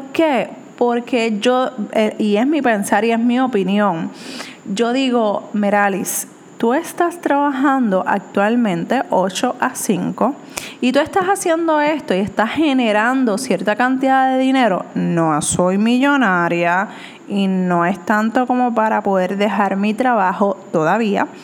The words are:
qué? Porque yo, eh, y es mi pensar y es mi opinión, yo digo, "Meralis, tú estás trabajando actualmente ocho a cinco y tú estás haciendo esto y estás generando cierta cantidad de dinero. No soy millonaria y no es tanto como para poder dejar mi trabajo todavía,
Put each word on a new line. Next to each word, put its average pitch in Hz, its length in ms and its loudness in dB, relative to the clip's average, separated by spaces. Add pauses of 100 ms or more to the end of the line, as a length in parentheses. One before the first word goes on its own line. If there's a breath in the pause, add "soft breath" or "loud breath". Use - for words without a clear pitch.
(120)
qué? 294 440 0 (200)
Porque 233 640 0
yo, 254 300 2 (200)
eh, 214 280 0
y 208 180 2
es 233 100 2
mi 302 140 0
pensar 208 420 0
y 233 80 2
es 226 80 0
mi 240 180 2
opinión, 202 760 0 (520 loud breath)
yo 233 300 -2
digo, 240 580 0
"Meralis, 202 720 0 (320)
tú 233 160 0
estás 339 460 -2
trabajando 269 880 2
actualmente 202 1000 0
ocho 196 500 0
a - 160 -2
cinco 185 600 -2 (440 loud breath)
y 247 140 0
tú 277 60 2
estás 320 260 0
haciendo 330 560 0
esto 294 320 0
y 180 60 0
estás 208 320 -2
generando 247 840 2
cierta 196 380 -2
cantidad 262 560 2
de 262 80 2
dinero. 262 460 2 (100)
No 165 460 0
soy 180 360 0
millonaria 196 1080 2 (400 loud breath)
y 196 200 0
no 180 380 2
es 180 200 -2
tanto 226 420 0
como 247 260 0
para 220 280 0
poder 190 340 0
dejar 202 400 0
mi 208 180 0
trabajo 208 640 0 (160)
todavía, 196 560 0 (160 loud breath)